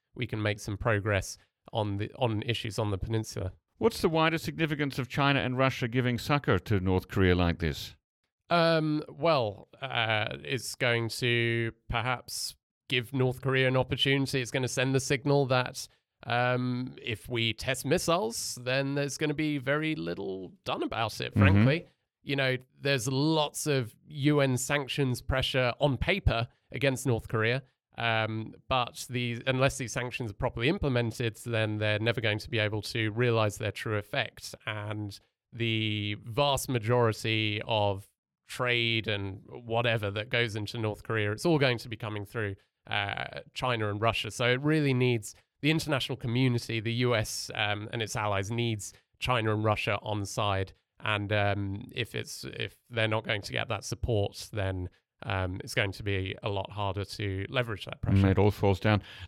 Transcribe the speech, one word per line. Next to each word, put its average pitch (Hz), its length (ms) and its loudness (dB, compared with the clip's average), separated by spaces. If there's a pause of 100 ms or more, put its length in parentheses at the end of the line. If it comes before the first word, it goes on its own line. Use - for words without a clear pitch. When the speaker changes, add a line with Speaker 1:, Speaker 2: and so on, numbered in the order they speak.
(140)
Speaker 1:
we 123 140 -6
can 110 140 -4
make 104 180 0
some 104 160 -6
progress 101 640 0 (340)
on 104 260 0
the, 104 220 -4
on 110 220 2
issues 110 360 -4
on 107 140 0
the 95 60 -2
peninsula. 110 560 -4 (240)
Speaker 2:
What's 226 240 0
the 196 80 4
wider 160 280 2
significance 147 640 -2
of 123 80 -4
China 139 320 2
and 127 180 0
Russia 131 300 2
giving 123 300 2
succor 139 420 2
to 98 220 2
North 92 260 2
Korea 92 260 6
like 87 260 2
this? - 340 -4 (560)
Speaker 1:
Um, 160 600 4
well, 139 580 0 (140)
uh, 113 460 0 (140)
it's 139 340 -6
going 117 340 2
to 117 640 0 (160)
perhaps 120 640 -4 (320)
give 123 240 -2
North 127 300 0
Korea 131 260 2
an 127 80 2
opportunity. 135 640 2
It's 120 120 -4
gonna 131 180 0
send 131 260 2
the 131 60 2
signal 143 460 2
that, 127 380 0 (400)
um, 123 800 0
if - 240 -6
we 117 240 2
test - 340 -4
missiles, 180 760 0
then 139 320 0
there's 143 220 -2
gonna 151 160 0
be 151 240 0
very 147 380 0
little 165 580 -6 (100)
done 156 180 -4
about 113 380 -2
it, 123 120 -4
Speaker 2:
Mm-hmm. 104 100 2
Speaker 1:
frankly. 104 440 6 (380)
You 139 140 -2
know, 131 200 2 (220)
there's 135 300 0
lots 151 580 2
of 131 260 0 (140)
U 147 320 2
N 135 160 4
sanctions 135 640 0
pressure 127 600 2
on 143 160 4
paper 120 500 0 (240)
against 131 340 -2
North 117 220 0
Korea. 117 360 0 (340)
Um, 110 560 0 (160)
but 123 400 -2
the, 120 360 -4
unless 131 320 2
these 120 140 -6
sanctions 120 400 -6
are - 40 -10
properly 120 340 0
implemented, 120 760 0
then 110 340 0
they're 107 200 0
never 113 220 0
going 107 180 0
to - 100 -12
be 113 100 0
able 107 240 0
to 110 280 -2
realize 113 460 2
their 107 160 -4
true 107 240 -4
effect. - 580 -6 (100)
And 104 540 -6 (320)
the 110 720 0
vast 135 460 0
majority 110 1000 0
of 101 400 0 (400)
trade 117 600 0
and 101 400 -2
whatever 113 640 -2
that 107 180 -6
goes 120 260 0
into 107 220 -6
North 107 260 -4
Korea, 104 280 0
it's 110 140 -2
all 160 140 4
going 127 200 2
to 123 100 -14
be 107 80 -10
coming 104 280 -8
through, 101 300 -6 (340)
uh, - 520 -4 (120)
China 113 360 0
and 101 120 -4
Russia. 110 300 0
So 123 140 -2
it 123 160 2
really 147 320 4
needs 123 420 2 (260)
the 143 80 2
international 151 460 0
community, 120 640 2
the 113 140 -2
U 120 220 2
S, - 400 -2
um, 104 360 -2
and 117 100 -2
its 101 140 -4
allies 101 340 0
needs 117 440 -2 (260)
China 110 340 2
and 107 100 0
Russia 104 380 0
on 104 240 -2
side. 98 480 -2 (300)
And, 104 300 -2
um, 101 500 0 (120)
if - 200 -6
it's, - 300 -8
if - 300 -8 (140)
they're 113 180 0
not 110 180 0
going 104 160 -2
to - 100 -10
get 117 180 -2
that 104 140 -4
support, - 680 -2
then, 95 360 -2 (340)
um, 95 400 -2
it's - 120 -8
going 104 180 0
to - 100 -12
be 98 400 -2
a 113 60 -2
lot 98 220 -4
harder 101 340 -4
to 98 440 -4
leverage 117 360 -4
that - 160 -12
pressure. 98 260 6
Speaker 2:
Mm, 95 40 6
it 92 60 2
all 101 140 6
falls 98 280 4
down. 107 220 4 (260)